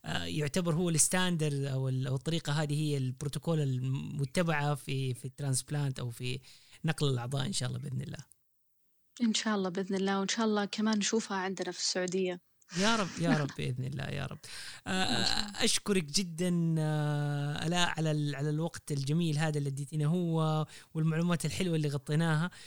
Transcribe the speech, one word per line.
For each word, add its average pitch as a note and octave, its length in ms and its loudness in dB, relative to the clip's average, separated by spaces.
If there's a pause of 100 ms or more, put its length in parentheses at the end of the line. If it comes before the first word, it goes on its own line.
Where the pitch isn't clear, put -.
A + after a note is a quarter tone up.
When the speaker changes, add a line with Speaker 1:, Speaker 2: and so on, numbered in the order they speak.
Speaker 1:
آه، E3+ 200 -2
يعتبر E3+ 500 0
هو F3 160 4
الستاندرد D#3 720 2
أو C3 240 -2
ال-، C3 180 0
أو C3 80 0
الطريقة D#3+ 380 -2
هذه D3 220 0
هي D3 220 2
البروتوكول C#3+ 640 0
المتبعة D3 1120 0
في، C3+ 400 -2
في - 100 -10
الترانسبلانت C#3 760 -2
أو B2 100 -4
في B2+ 300 -6 (440)
نقل D#3 240 2
الأعضاء C3+ 380 0
إن G3+ 60 -2
شاء B2 160 -2
الله B2 120 -4
بإذن C3 200 -6
الله. C#3 180 -8 (1040)
Speaker 2:
إن A3 120 4
شاء A3 200 0
الله F#3+ 140 0
بإذن F#3+ 260 -2
الله، G3 260 0
وإن G3 80 -2
شاء A3+ 180 0
الله G#3 180 2
كمان G#3+ 340 0
نشوفها G#3+ 380 0
عندنا F#3 360 -4
في - 60 -10
السعودية. F3+ 600 -2 (380)
Speaker 1:
يا A3 180 4
رب، F#3+ 120 0 (120)
يا E3+ 100 2
رب D3 240 2
Speaker 2:
<laughs> - 40 -8
Speaker 1:
بإذن C3 260 -4
الله، C3+ 200 -6
يا C#3+ 220 -4
رب. - 120 -10 (480)
آه، - 40 -6
Speaker 2:
إن F#3 360 0
شاء - 120 0
الله. G#3 260 -4
Speaker 1:
أشكرك G3 400 2
جدا، E3+ 720 0
آه، D3 880 0
آلاء، F3 220 4
على D#3 220 0
ال-، D3 240 0
على D3 160 0
الوقت D#3 420 -2
الجميل D3 460 2
هذا D#3 200 0
اللي C#3 100 0
اديتينا D3 380 -2
هو D#3+ 600 2 (280)
والمعلومات D#3+ 500 2
الحلوة E3 320 0
اللي D3 120 2
غطيناها، D3+ 640 2 (160)